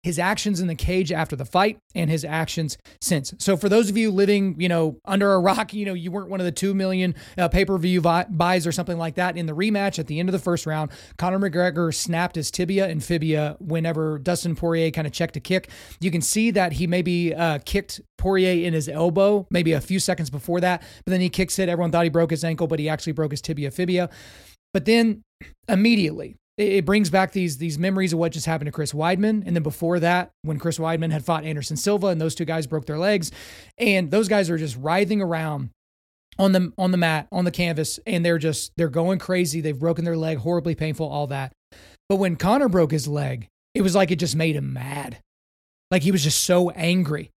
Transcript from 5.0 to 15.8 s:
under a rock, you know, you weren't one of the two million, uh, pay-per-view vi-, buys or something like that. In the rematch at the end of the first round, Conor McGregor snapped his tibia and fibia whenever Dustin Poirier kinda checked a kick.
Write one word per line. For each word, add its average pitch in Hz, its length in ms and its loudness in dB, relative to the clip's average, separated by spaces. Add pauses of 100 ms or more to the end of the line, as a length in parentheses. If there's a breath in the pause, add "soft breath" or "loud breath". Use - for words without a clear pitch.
under 202 300 2
a 190 60 6
rock, 180 340 2
you 208 120 -4
know, 190 100 -4
you 175 160 -8
weren't 190 180 -8
one 190 100 -4
of 180 60 -2
the 175 60 -2
two 196 240 -2
million, 185 380 0 (240 loud breath)
uh, 175 120 2
pay-per-view 185 520 2
vi-, 170 280 2
buys 175 380 2
or 170 40 -2
something 175 260 -4
like 165 180 -4
that. 180 200 -2
In 170 120 -4
the 156 60 -6
rematch 196 460 -2
at 139 80 -6
the 151 120 -4
end 180 100 0
of 180 40 6
the 175 60 2
first 175 260 0
round, 156 260 -2 (260 loud breath)
Conor 185 220 0
McGregor 175 540 0
snapped 175 420 -2
his 151 160 -4
tibia 190 360 0
and 160 160 -4
fibia 151 560 0
whenever 160 600 -2
Dustin 170 360 -2
Poirier 165 360 0
kinda 151 180 -4
checked - 260 -4
a 127 60 -8
kick. 185 280 -2 (300 loud breath)